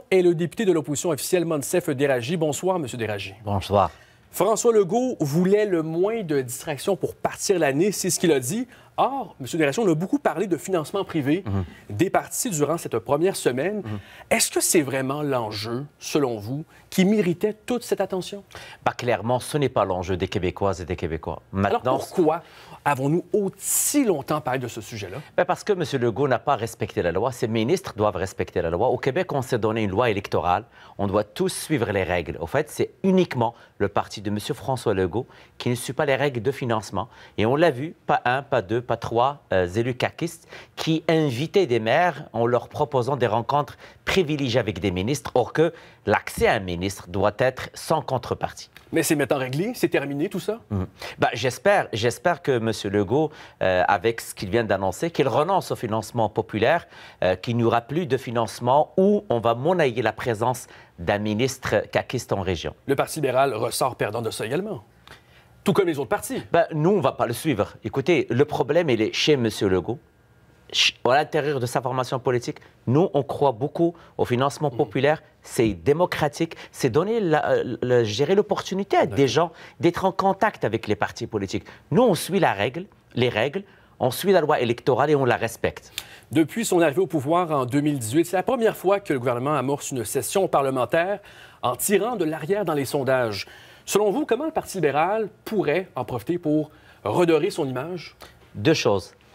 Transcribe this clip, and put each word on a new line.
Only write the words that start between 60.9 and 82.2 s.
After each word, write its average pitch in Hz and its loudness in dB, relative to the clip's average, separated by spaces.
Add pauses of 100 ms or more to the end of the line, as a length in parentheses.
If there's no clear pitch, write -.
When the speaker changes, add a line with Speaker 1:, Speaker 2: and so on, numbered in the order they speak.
Speaker 2:
d'un 101 0
ministre 107 0
caquiste - -4
en 98 0
région. 87 -4 (120)
Speaker 1:
Le 139 0
Parti 139 -2
libéral 131 2
ressort 120 -2
perdant 117 -2
de 110 -4
ça 113 -6
également, 156 -6 (800)
tout 196 2
comme 190 4
les 147 0
autres 135 -6
partis. 208 -4 (100)
Speaker 2:
Bah, 165 4
nous, 156 2
on 202 4
va 127 2
pas 113 0
le 120 -4
suivre. 117 -2 (100)
Écoutez, 135 0
le 123 2
problème, 147 0
il 110 2
est 107 0
chez 151 4
Monsieur 110 0
Legault, 92 0 (720)
ch-, - 0 (100)
à 120 6
l'intérieur 147 2
de 120 0
sa 131 -2
formation 127 -2
politique. 123 -2 (280)
Nous, 147 4
on 143 6
croit 139 2
beaucoup 151 0 (240)
au 104 0
financement 131 0
Speaker 1:
Mhm. 120 -6
Speaker 2:
populaire. 143 2 (220)
C'est 113 0
démocratique. 151 0 (160)
C'est - -2
donner 196 2
la, 151 2
euh, 120 0
le, 123 4
je 104 -2
dirais, 143 2
l'opportunité 202 0
à 294 4
des 143 -2
Speaker 1:
D'accord. 135 4
Speaker 2:
gens 156 2 (280)
d'être 165 2
en 185 2
contact 190 0
avec 110 -4
les 104 0
partis 104 -4
politiques. 101 -4 (260)
Nous, 156 4
on 220 6
suit 180 -2